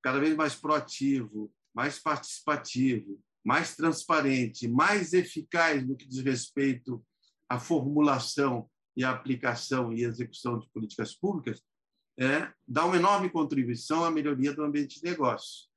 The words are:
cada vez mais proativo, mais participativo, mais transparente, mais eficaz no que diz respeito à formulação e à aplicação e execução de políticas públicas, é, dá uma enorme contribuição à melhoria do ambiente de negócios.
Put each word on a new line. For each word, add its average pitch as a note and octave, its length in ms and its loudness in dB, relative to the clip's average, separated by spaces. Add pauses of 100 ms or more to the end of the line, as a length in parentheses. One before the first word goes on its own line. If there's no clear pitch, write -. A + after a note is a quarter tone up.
cada C3 180 0
vez D#3 160 4
mais D3+ 200 0
proativo, C3+ 960 -2 (220)
mais C3+ 260 -4
participativo, C3 1200 -2 (240)
mais D#3 320 0
transparente, C#3 920 0
mais E3+ 460 2
eficaz E3 760 2
no C3+ 80 -2
que B2 120 -20
diz C3 160 -8
respeito C3 800 -2 (460)
à B2 100 -2
formulação C#3 1080 2 (260)
e B2+ 80 0
à C3 80 2
aplicação B2 840 -2
e A#2 100 0
execução A#2+ 560 -4
de - 100 -14
políticas A2 460 -8
públicas, E3+ 460 -4 (580)
é, C#3 320 0 (160)
dá D3+ 180 2
uma F3+ 120 4
enorme F#3+ 320 4
contribuição D3 760 0
à E3 80 2
melhoria C#3+ 420 0
do D3+ 100 -4
ambiente D3 360 -2
de E3 100 -4
negócios. C3 680 -2